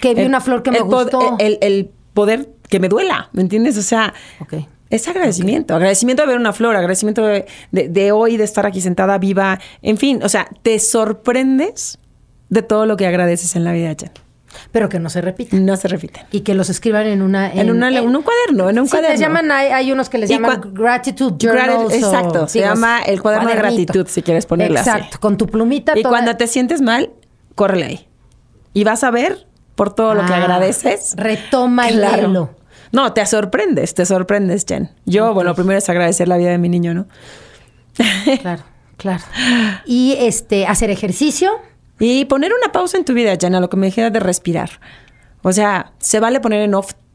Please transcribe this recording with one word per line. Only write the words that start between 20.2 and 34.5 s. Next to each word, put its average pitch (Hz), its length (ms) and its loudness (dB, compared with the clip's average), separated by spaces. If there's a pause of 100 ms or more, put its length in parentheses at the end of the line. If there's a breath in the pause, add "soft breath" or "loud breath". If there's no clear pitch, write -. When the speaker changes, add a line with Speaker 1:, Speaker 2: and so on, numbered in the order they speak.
Speaker 2:
Y 269 60 2
Speaker 1:
llaman 247 260 0
Speaker 2:
cua-, 196 140 -14
Speaker 1:
gratitude 240 640 0
Speaker 2:
grat-, 226 320 2
Speaker 1:
journals 226 140 2
o, 220 60 -2
Speaker 2:
exacto, 180 580 2
se 226 100 -2
Speaker 1:
digo, 202 160 2
Speaker 2:
llama 226 260 2
el 190 220 -2
cuaderno 220 260 2
de 233 60 2
Speaker 1:
cuadernito. 208 400 0
Speaker 2:
gratitud, 185 180 0
si - 100 -2
quieres 165 220 0
ponerle 165 360 0
así. 233 100 2
Speaker 1:
Exacto, - 300 -4
con 208 180 0
tu 220 80 0
plumita 233 520 0
Speaker 2:
Y 220 40 0
Speaker 1:
toda 254 100 0
Speaker 2:
cuando 233 240 2
te 233 100 0
sientes 262 360 0
mal, 240 280 0 (440)
córrele 190 320 0
ahí. - 220 -12 (640)
Y 208 100 2
vas 220 200 0
a 254 60 2
ver 285 360 -2 (280)
por 202 200 -2
todo 220 200 2
lo 196 120 0
que 180 80 0
Speaker 1:
Ah, - 80 2
Speaker 2:
agradeces. 185 760 -2
Speaker 1:
retoma 247 720 0
el 226 80 2
Speaker 2:
Claro. 202 320 2
Speaker 1:
hilo. 180 220 0 (420 loud breath)
Speaker 2:
No, 254 200 2
te 214 140 0
sorprendes, 214 680 0
te 180 120 0
sorprendes, 185 640 0